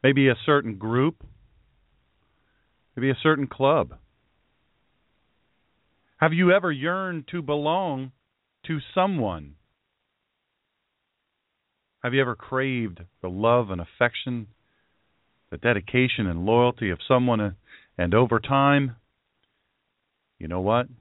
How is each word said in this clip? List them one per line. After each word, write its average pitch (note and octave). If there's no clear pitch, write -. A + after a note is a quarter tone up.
Maybe C3+
a B2
certain C3+
group? A#2
Maybe C3
a B2
certain C#3+
club? C3+
Have D#3+
you F3
ever F#3
yearned E3+
to F3
belong D3
to D#3+
someone? G#2
Have B2
you C3+
ever B2
craved B2
the F#2
love G#2+
and F2+
affection, A#2+
the D#2+
dedication A#2+
and E2+
loyalty A#2
of F2
someone, B2
uh, G2+
and F2
over A#2
time, C#3
you E2
know F2+
what? A#2